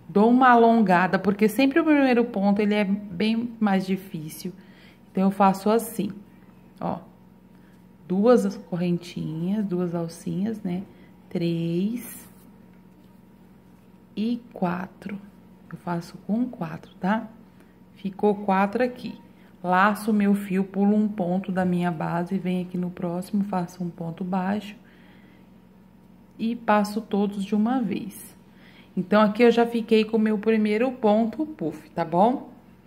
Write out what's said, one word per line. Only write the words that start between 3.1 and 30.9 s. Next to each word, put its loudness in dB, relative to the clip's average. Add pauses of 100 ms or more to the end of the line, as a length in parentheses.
mais 2
difícil. -8 (580)
Então, 0
eu 4
faço 2
assim, -2 (640)
ó. -6 (1080)
Duas 2 (100)
correntinhas, -4
duas -4
alcinhas, -6
né? -6 (480)
Três -4 (1900)
e -4 (100)
quatro. -6 (540)
Eu -14
faço -8
com -2
quatro, -10
tá? -2 (680)
Ficou 0
quatro 0
aqui. -6 (440)
Laço 2
meu 4
fio, -2
pulo 2
um 2
ponto -2
da 0
minha 0
base, -4
venho -4
aqui -10
no -4
próximo, -4
faço -6
um -6
ponto -10
baixo -4 (1600)
e -4
passo 0
todos -2
de -4
uma 0
vez. -6 (600)
Então, 2
aqui 2
eu 8
já 2
fiquei 2
com -2
o 2
meu 2
primeiro 0